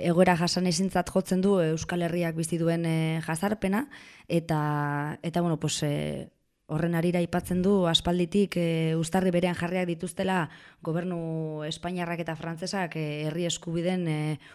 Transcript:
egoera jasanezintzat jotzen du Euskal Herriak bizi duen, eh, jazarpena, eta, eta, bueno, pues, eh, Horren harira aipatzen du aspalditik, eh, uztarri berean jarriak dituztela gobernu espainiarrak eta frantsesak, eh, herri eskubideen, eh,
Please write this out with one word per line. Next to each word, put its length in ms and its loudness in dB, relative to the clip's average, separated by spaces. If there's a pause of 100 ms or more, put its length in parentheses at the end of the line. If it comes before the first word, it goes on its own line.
egoera 320 6
jasanezintzat 720 0
jotzen 320 0
du 160 4
Euskal 480 0
Herriak 320 -2
bizi 180 -2
duen, 300 2
eh, 340 2
jazarpena, 680 -2 (400)
eta, 920 0
eta, 200 -2
bueno, 180 2
pues, 240 -2
eh, 460 -2 (400)
Horren 240 0
harira 240 2
aipatzen 480 0
du 240 4
aspalditik, 720 2
eh, 360 2
uztarri 360 2
berean 240 2
jarriak 320 -2
dituztela 600 -2 (360)
gobernu 800 -4
espainiarrak 560 -4
eta 160 -6
frantsesak, 580 -6
eh, 300 -4
herri 240 -2
eskubideen, 580 -2
eh, 320 -2 (160)